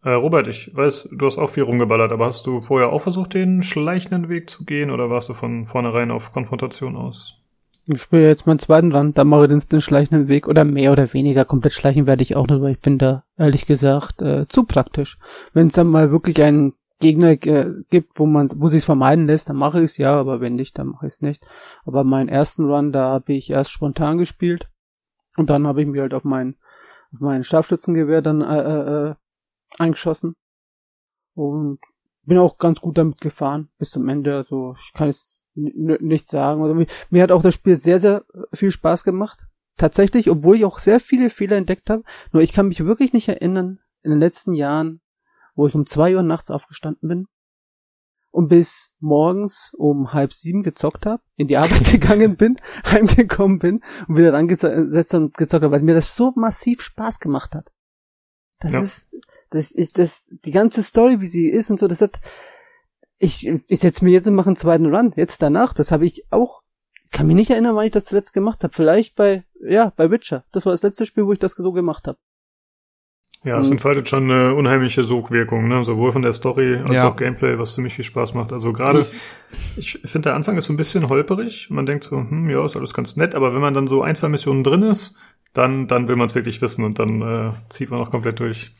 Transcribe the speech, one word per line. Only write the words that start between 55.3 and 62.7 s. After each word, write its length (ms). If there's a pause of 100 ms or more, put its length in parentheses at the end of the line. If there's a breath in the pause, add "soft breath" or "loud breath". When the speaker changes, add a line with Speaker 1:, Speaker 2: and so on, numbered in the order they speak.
Speaker 2:
gezockt 280
hab, 60
weil 120
mir 120
das 220
so 200
massiv 460
Spaß 380
gemacht 340
hat. 180 (880)
Das 140
Speaker 1:
Ja. 60
Speaker 2:
ist, 300 (380 soft breath)
das, 260
ich, 200
das, 320 (180)
die 80
ganze 300
Story, 380
wie 60
sie 220
ist 220
und 80
so, 100
das 140
hat, 180 (960 loud breath)